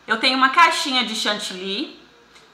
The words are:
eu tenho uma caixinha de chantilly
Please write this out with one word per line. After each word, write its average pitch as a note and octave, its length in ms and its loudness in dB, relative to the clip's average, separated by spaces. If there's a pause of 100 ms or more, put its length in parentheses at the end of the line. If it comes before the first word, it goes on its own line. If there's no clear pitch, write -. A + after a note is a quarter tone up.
eu A3 140 -2
tenho C4 160 0
uma C4 140 2
caixinha C#4+ 560 2
de G#3+ 100 -8
chantilly G3+ 800 -6 (560)